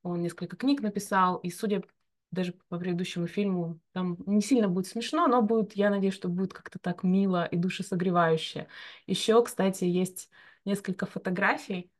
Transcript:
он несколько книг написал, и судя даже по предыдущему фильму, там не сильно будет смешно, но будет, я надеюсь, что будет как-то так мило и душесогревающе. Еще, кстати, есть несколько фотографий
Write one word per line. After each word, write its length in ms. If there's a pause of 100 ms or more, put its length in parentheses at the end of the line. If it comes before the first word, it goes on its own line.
он 200
несколько 360
книг 240
написал, 560
и 120
судя 340 (480)
даже 220 (140)
по 120
предыдущему 480
фильму, 520 (140)
там 320
не 160
сильно 260
будет 200
смешно, 400
но 140
будет, 320
я 160
надеюсь, 260
что 140
будет 240
как-то 260
так 240
мило 420
и 100
душесогревающе. 1120 (400)
Еще, 360
кстати, 420
есть 440 (360)
несколько 400
фотографий 960